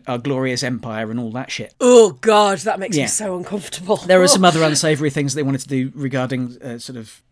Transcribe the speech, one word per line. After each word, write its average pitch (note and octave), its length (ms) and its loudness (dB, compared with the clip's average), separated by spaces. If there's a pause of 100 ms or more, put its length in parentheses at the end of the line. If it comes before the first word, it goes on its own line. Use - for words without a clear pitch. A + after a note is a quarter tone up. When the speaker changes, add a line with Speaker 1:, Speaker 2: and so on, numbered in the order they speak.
Speaker 1:
our B2 100 -4
glorious C3 440 -2
empire A2+ 480 -6
and A2+ 120 -6
all A2+ 100 -6
that B2+ 200 -10
shit. - 280 -10
Speaker 2:
Oh, A#3 420 6
God, G#3 380 4
that G#3 200 -4
makes F#3+ 180 -4
Speaker 1:
Yeah. C#3 60 2
Speaker 2:
me A2+ 40 -4
so F#3+ 300 -4
uncomfortable. F3+ 600 -4
Speaker 1:
There F#3 240 4
are F3+ 60 6
some F#3+ 180 4
Speaker 2:
<laughs> F3 40 6
Speaker 1:
other D#3+ 140 0
unsavoury D#3 460 0
things C#3+ 260 -2
they D3+ 80 -2
wanted C3+ 180 -2
to - 80 -16
do C3+ 260 -4
regarding, B2+ 640 -6
uh, A#2+ 180 -12
sort B2+ 180 -14
of, A2 240 -16 (100)